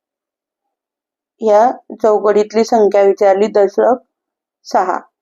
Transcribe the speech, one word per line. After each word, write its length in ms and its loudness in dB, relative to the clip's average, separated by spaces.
या 280 2
चौकडीतली 640 0
संख्या 400 0
विचारली, 440 2
दशक 540 0
सहा, 320 -4